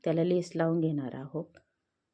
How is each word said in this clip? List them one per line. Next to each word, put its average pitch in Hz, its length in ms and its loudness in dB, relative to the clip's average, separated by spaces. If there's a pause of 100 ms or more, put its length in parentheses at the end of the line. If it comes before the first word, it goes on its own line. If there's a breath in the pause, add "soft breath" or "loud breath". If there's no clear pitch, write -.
त्याला 165 200 2
लेस 175 300 0
लावून 165 260 2
घेणार 147 340 -2
आहोत. 143 440 -10 (560)